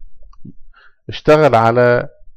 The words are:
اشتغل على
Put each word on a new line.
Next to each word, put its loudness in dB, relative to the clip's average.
اشتغل 2
على 2